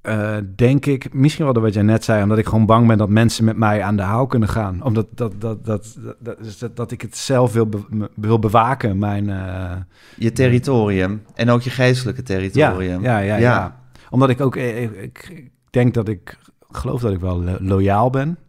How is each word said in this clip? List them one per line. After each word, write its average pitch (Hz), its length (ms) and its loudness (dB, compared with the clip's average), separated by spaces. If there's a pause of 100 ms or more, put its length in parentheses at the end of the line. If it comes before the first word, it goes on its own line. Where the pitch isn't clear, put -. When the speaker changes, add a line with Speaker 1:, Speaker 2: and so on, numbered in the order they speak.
Speaker 1:
eh, 107 340 -4 (200)
denk 131 300 4
ik, 139 280 -2
misschien 147 320 2
wel 135 80 2
door 113 100 2
wat 107 100 2
jij 104 100 2
net 110 200 4
zei, 107 200 2
omdat 107 140 2
ik 107 100 0
gewoon 110 180 4
bang 113 220 6
ben 110 100 6
dat 104 120 0
mensen 113 360 2
met 110 120 0
mij 107 260 0
aan 104 120 -2
de 101 60 0
haal 110 260 -2
kunnen 113 220 0
gaan. 95 340 -4
Omdat 110 320 0
dat, 104 260 -8
dat, 110 240 -8
dat, 107 300 -6
dat, 117 240 -14
dat, 113 240 -14
dus 107 140 -14
dat, 110 180 -10
dat 117 160 -8
ik 120 100 -10
het - 160 -12
zelf 123 360 2
wil 113 140 4
be-, 104 220 -6
me-, 107 260 -6
wil 110 240 2
bewaken, 113 580 2
mijn, 101 320 -2
eh, 92 420 -8 (460)
Speaker 2:
Je 113 140 0
territorium 110 920 2 (140)
en 117 140 0
ook 120 120 4
je 123 80 -6
geestelijke 127 540 0
territorium. 95 800 0
Speaker 1:
Ja, 117 180 0
ja, 101 160 -2
ja, - 0 -
Speaker 2:
Ja. 113 200 4
Speaker 1:
ja. 95 240 -6 (300)
Omdat 131 200 4
ik 123 120 0
ook, 131 140 0
eh, 123 280 -6
ik, 110 80 -6 (380)
ik 156 220 -20 (180)
denk 123 240 2
dat 110 140 -2
ik, 101 300 -10 (340)
geloof 123 300 -6
dat 110 120 0
ik 90 60 -2
wel 90 240 -2
lo-, 90 160 -4
loyaal 98 500 2
ben. 139 280 -4 (100)